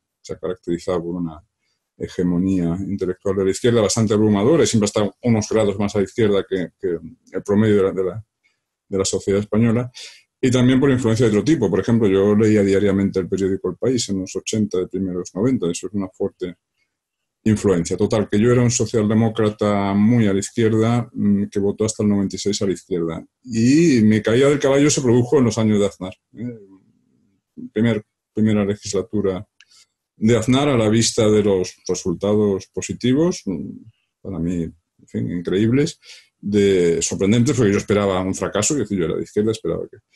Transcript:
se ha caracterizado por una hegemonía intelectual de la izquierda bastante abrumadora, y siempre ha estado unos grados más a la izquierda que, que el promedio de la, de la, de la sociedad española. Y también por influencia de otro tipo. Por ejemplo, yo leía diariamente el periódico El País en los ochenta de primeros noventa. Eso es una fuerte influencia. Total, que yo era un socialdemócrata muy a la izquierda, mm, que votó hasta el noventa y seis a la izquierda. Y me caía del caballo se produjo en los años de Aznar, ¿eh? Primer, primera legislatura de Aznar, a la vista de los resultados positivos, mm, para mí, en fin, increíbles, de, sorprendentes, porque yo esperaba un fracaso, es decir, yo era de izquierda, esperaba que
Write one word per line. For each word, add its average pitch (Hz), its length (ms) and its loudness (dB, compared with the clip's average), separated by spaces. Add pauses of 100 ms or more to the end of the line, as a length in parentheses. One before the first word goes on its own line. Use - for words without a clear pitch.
(220)
se - 120 -12
ha - 60 -16
caracterizado 87 640 -6
por 85 120 -8
una 82 280 -8 (540)
hegemonía 87 840 -2
intelectual 95 580 -4
de 95 80 0
la 95 60 0
izquierda 117 300 0
bastante 107 340 0
abrumadora, 107 480 2
y 104 40 2
siempre 107 180 2
ha - 20 0
estado 104 340 -2
unos 113 280 0
grados 101 280 0
más 104 180 -2
a 104 40 0
la 98 60 0
izquierda 101 440 0
que, 90 200 -4 (100)
que 87 180 -4 (340)
el 92 120 -8
promedio 104 320 2
de 98 80 4
la, 95 80 0
de 92 120 -4
la, 92 220 -6 (640)
de 95 80 -4
la 95 80 0
sociedad 98 340 -2
española. 113 520 0 (500)
Y 131 100 2
también 127 280 4
por 139 120 4
influencia 113 340 2
de 110 60 4
otro 104 120 2
tipo. 120 280 2
Por 92 80 2
ejemplo, 113 280 2
yo 98 280 4
leía 107 260 4
diariamente 98 580 2
el 87 80 -4
periódico 95 420 -2
El 85 80 -10
País 120 320 -2
en 98 100 -4
los 92 160 -8
ochenta 101 420 -4
de 90 100 -2
primeros 90 460 -6
noventa. 101 380 -2
Eso - 160 -8
es - 60 -14
una 98 160 -6
fuerte 92 480 -8 (880)
influencia. 95 520 0
Total, 104 320 0
que 104 100 0
yo 120 120 4
era 123 100 4
un 120 80 2
socialdemócrata 107 1200 0
muy 107 340 4
a 98 60 0
la 98 60 0
izquierda, 113 760 0
mm, 101 320 0
que 104 140 -6
votó 101 260 -2
hasta 110 180 -4
el 104 60 2
noventa 98 260 -2
y 92 40 -8
seis 101 220 -4
a 101 60 -2
la 92 60 0
izquierda. 85 520 -6 (180)
Y 127 600 4
me 107 180 4
caía 120 280 2
del 147 100 2
caballo 139 320 2
se 151 100 -2
produjo 123 380 2
en 123 60 4
los 107 120 0
años 107 220 2
de 101 80 2
Aznar, 90 260 -10 (200)
¿eh? 117 260 -12 (1120)
Primer, 110 300 0 (280)
primera 107 340 0
legislatura 98 800 -4 (720)
de 113 200 2
Aznar, 127 320 0
a 131 80 2
la 110 120 2
vista 113 380 2
de 107 160 4
los 98 320 0 (120)
resultados 98 800 -2
positivos, 131 800 -2
mm, 80 240 -8 (520)
para 80 160 -10
mí, 85 260 -4
en - 440 -16
fin, 117 240 -6
increíbles, 104 680 0 (400)
de, 98 640 2
sorprendentes, 110 540 0
porque 113 160 2
yo 101 80 0
esperaba 98 420 0
un 92 140 -4
fracaso, 98 400 -2
es 135 60 -2
decir, 101 180 -4
yo 85 60 0
era 90 100 -4
de 87 80 -6
izquierda, 107 280 -2
esperaba 85 380 -6
que - 80 -20 (180)